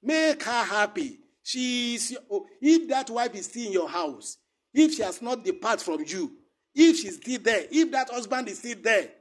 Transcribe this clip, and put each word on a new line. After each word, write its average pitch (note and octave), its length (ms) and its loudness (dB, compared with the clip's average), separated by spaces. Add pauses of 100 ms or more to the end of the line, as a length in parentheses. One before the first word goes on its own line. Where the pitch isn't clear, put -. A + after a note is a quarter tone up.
Make D#4 400 2
her A#3 220 0
happy. G3 540 -2 (240)
She B3 520 -2
is A#3 160 -6
your, B3 100 -12 (100)
oh, G3+ 160 -4 (140)
if E4 280 6
that C4 220 -2
wife A#3+ 240 -2
is G3 120 -10
still A#3+ 200 -8
in G3+ 60 -6
your F3 160 0
house, D3 500 -6 (340)
if D#4 220 6
she - 80 -4
has F#3 200 -6
not A#3 220 -6
departed F3+ 380 -2
from D#3 240 -4
you, E3+ 260 -6 (420)
if D#4+ 240 8
she's C4 180 -8
still B3+ 260 -6
there, G#3 280 0
if D#4+ 220 2
that C4 180 -2
husband A#3+ 380 -4
is G3 100 -12
still A#3+ 240 -10
there G3+ 280 2 (100)